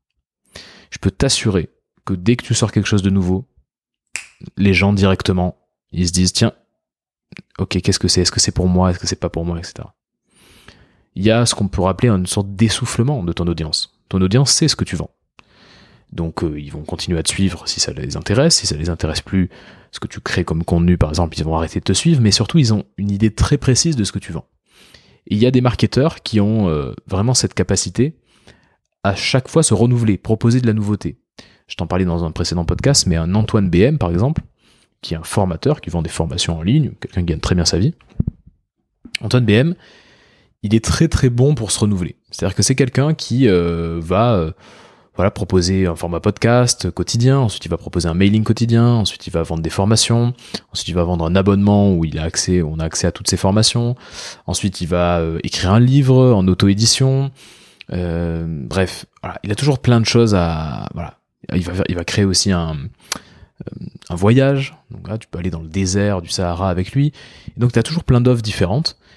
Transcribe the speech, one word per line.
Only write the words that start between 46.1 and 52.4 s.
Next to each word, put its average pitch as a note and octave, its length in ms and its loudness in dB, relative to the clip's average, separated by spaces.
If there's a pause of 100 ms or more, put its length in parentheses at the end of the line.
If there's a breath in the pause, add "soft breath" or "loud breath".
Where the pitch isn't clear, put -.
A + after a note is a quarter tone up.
podcast A#2 720 2
quotidien, B2 480 2
ensuite A#2+ 260 -2
il E2 40 -8
va E2+ 80 -2
proposer E2+ 320 -4
un E2 40 0
mailing G2+ 300 4
quotidien, A#2 420 2
ensuite A#2 420 0
il - 40 -14
va E2 120 -2
vendre E2 180 -4
des D#2+ 80 -4
formations, A#2 640 2 (400 loud breath)
ensuite - 160 -8
il E2 40 -4
va F2 100 2
vendre E2+ 220 0
un E2+ 100 2
abonnement G2+ 580 4
où E2 100 0
il D#2 160 -4
a D#2 40 -4
accès, F2+ 380 0